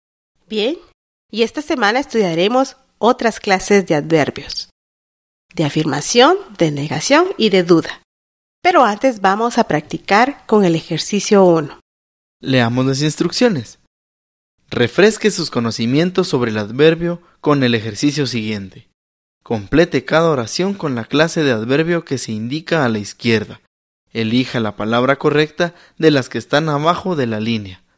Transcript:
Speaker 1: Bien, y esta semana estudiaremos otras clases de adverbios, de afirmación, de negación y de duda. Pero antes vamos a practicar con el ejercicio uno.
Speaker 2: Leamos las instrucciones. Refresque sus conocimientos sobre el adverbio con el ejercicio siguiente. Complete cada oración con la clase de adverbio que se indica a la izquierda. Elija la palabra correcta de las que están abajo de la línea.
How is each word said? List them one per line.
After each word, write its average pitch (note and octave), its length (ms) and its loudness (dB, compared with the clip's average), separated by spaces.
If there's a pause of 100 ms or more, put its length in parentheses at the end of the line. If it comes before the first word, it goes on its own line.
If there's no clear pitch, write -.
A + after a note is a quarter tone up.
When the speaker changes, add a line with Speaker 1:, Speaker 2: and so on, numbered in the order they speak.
(480)
Speaker 1:
Bien, A3 280 -4 (540)
y A3 120 -2
esta A3+ 200 -4
semana B3 380 0
estudiaremos G#3+ 760 0 (220)
otras A#3 400 0
clases F#3+ 480 2
de E3+ 80 0
adverbios, - 760 -2 (840)
de E3 100 0
afirmación, D#3+ 720 2 (220)
de D#3+ 140 2
negación D3+ 540 0 (100)
y G#3+ 140 2
de F#3 120 4
duda. E3+ 400 2 (600)
Pero F4 220 4
antes G#3+ 360 -2
vamos G#3+ 380 0
a A3+ 60 4
practicar G3+ 840 0
con G#3 180 4
el E3+ 100 4
ejercicio F#3+ 680 2
uno. E3 340 2 (640)
Speaker 2:
Leamos B2+ 440 0
las C3+ 160 0
instrucciones. D#3+ 800 -2 (880)
Refresque F#3 640 2
sus E3+ 200 -6
conocimientos C3+ 800 -2
sobre A#2+ 220 -2
el G#2+ 80 -4
adverbio D#3+ 640 0 (180)
con C#3+ 220 0
el A#2+ 120 2
ejercicio B2+ 520 -2
siguiente. G#2+ 640 -8 (540)
Complete C#3 600 0
cada E3 260 2
oración D#3 440 -2
con D#3 200 -6
la A#2 100 -6
clase D#3+ 400 0
de C#3 80 2
adverbio D3 520 0
que C3+ 140 -6
se - 140 -8
indica C#3 520 -2
a B2 40 2
la A2 100 -2
izquierda. A2 640 -4 (500)
Elija A#2 480 -2
la G#2+ 160 -4
palabra A#2+ 400 0
correcta D3+ 580 0 (220)
de D#3+ 140 4
las C3+ 180 0
que - 100 -6
están D3 300 -2
abajo D#3+ 480 -2
de C3+ 100 -2
la A2 140 -4
línea. G#2+ 420 -6 (160)